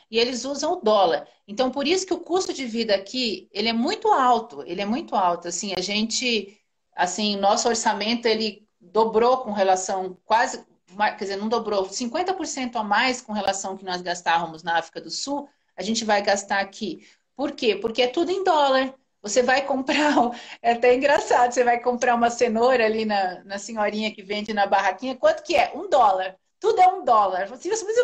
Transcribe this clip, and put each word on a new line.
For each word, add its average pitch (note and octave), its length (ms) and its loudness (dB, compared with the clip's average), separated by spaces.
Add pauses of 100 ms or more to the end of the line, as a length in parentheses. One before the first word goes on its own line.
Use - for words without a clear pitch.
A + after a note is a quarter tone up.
(120)
e A3+ 80 0
eles A#3+ 260 -2
usam C#4+ 280 -4
o F4+ 80 -8
dólar. F#3+ 460 2 (200)
Então, B3 240 -2
por C#4 160 -4
isso F#4+ 180 0
que - 80 -2
o - 60 -6
custo F4 340 -2
de C4+ 120 -8
vida A3 280 0
aqui, G#3+ 580 -4
ele G#3+ 180 -2
é A3+ 40 0
muito G4+ 380 0
alto, B3 540 2
ele F3+ 160 -6
é G3+ 40 -4
muito C4+ 300 -4
alto. F3 320 0
Assim, F#3+ 280 -8
a F3+ 60 -4
gente, A3 760 -2 (400)
assim, G#3 400 -2
nosso G3 320 2
orçamento, A3+ 600 0
ele A3 400 -2 (120)
dobrou A3 600 2
com A3 120 -8
relação, F#3+ 720 0
quase, A#3+ 400 0 (280)
ma-, G#3 200 0
quer - 140 -10
dizer, G3 120 -6
não G#3+ 120 -4
dobrou, G#3 400 -2
cinquenta D#4 420 -4
por F4+ 140 -4
cento B3+ 320 -8
a A3 60 -2
mais A#3+ 380 0
com G#3+ 120 -12
relação G3 380 -4
ao F#3+ 60 -10
que G3 80 -16
nós F3+ 160 -6
gastávamos E3+ 600 -2
na E3+ 160 -2
África E3 240 -6
do E3 80 -16
Sul, C#4+ 400 -8 (280)
a F3+ 60 -8
gente A3 220 -2
vai G#3 160 2
gastar G3+ 380 0
aqui. G3 460 -8 (300)
Por C#4+ 160 -6
quê? G#3+ 240 0
Porque A3+ 260 -2
é B3 60 4
tudo D#4+ 240 0
em F#4+ 120 -2
dólar. C4+ 500 2 (280)
Você G#3 200 0
vai B3+ 240 2
comprar, C4 300 -2
<laughs> C#4+ 680 0
é A#3 120 2
até B3 220 4
engraçado, C#4+ 560 2
você B3 120 2
vai A#3+ 160 2
comprar A#3+ 340 0
uma A#3+ 160 2
cenoura A#3 560 2
ali A3 200 0
na, G3 380 -2
na G3 140 -10
senhorinha G#3+ 560 -4
que G#3 80 -18
vende G#3 320 -6
na A#3 140 2
barraquinha, G3+ 480 0
quanto D#4 260 2
que E4+ 140 -2
é? A#3+ 180 2
Um F4+ 160 -6
dólar. F#3+ 460 4 (240)
Tudo G#4 200 2
é F#4 80 10
um F#4 160 0
dólar. G3+ 440 2
Você B3 220 -10
fala G#4+ 40 0
assim, F4+ 120 -4
"Mas A4 180 -2